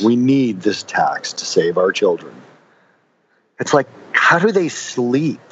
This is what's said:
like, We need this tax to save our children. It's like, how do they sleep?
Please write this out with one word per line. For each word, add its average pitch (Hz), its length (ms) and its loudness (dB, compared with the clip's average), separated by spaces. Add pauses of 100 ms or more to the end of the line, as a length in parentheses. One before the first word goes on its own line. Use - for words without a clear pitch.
like, 101 60 2
We 117 80 4
need 123 460 2
this 101 220 -2
tax - 500 -2
to - 120 -12
save 85 320 0
our 92 140 2
children. 92 420 -2 (1300)
It's 123 140 -4
like, 143 140 2 (240)
how - 280 2
do 196 120 2
they 185 180 0
sleep? 127 680 -2 (120)